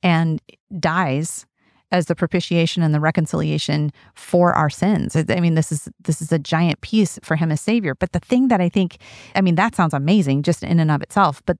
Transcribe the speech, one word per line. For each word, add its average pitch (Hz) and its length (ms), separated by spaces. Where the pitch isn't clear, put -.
and 165 400
dies 160 640
as 180 160
the 165 80
propitiation 170 640
and 156 140
the 147 40
reconciliation 151 920
for 175 380
our 151 180
sins. 185 440
I, 156 140
I 180 100
mean, 170 140
this 160 180
is, 151 160
this 160 200
is 156 80
a 165 80
giant 165 420
piece - 400
for - 140
him 160 160
as 151 100
Savior. 208 320
But - 200
the 175 60
thing 254 280
that 220 120
I 175 80
think, 180 300
I 190 60
mean, 180 140
that 214 200
sounds 160 180
amazing 143 480
just 170 220
in 170 160
and 156 100
of 147 140
itself. 170 420
But 175 140